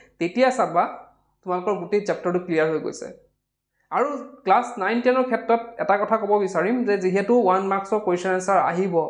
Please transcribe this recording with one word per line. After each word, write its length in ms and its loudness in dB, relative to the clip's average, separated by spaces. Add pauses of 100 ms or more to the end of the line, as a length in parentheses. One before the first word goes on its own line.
(200)
তেতিয়া 380 2
চাবা 260 0 (640)
তোমালোকৰ 360 -2
গোটেই 260 -2
চেপ্টাৰটো 380 -2
ক্লিয়াৰ 260 0
হৈ 140 -2
গৈছে। 220 -10 (840)
আৰু 180 0 (360)
ক্লাছ 220 4 (140)
নাইন 220 0
টেনৰ 260 2
ক্ষেত্ৰত 320 0 (220)
এটা 180 4
কথা 200 0
ক'ব 100 -2 (140)
বিচাৰিম 300 0 (120)
যে 160 2
যিহেতু 300 2 (120)
ওৱান 260 2
মাৰ্কছৰ 340 -2
কুৱেশ্যন 320 0
এনচাৰ 220 2 (100)
আহিব 260 -2 (140)